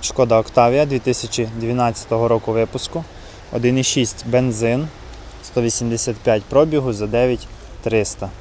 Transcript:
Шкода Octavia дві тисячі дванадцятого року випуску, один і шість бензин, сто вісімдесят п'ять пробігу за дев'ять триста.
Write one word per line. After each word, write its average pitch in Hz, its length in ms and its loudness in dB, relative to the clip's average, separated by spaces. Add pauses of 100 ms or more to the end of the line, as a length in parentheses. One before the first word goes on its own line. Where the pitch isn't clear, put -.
Шкода 117 380 2
Octavia 123 460 4
дві 135 140 0
тисячі 117 500 -2 (100)
дванадцятого 117 680 0
року 113 240 2
випуску, 113 520 -2 (480)
один 120 260 2
і 131 60 2
шість - 440 -2
бензин, 120 600 0 (560)
сто - 180 -2
вісімдесят 117 540 0
п'ять 107 280 2
пробігу 143 500 2
за 104 140 -4
дев'ять 120 400 0 (360)
триста. 104 460 0 (120)